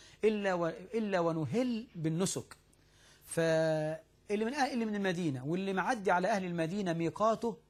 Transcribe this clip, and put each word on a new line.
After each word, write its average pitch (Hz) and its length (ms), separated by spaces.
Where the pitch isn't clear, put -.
إلا 202 300
و-، 170 140
إلا 190 520
ونهل 170 760
بالنسك. 160 640
فاللي 160 1200
من 233 80
أهل، 285 200
اللي 226 120
من 214 100
المدينة 170 500
واللي 185 280
معدي 190 380
على 180 160
أهل 202 180
المدينة 175 480
ميقاته 208 640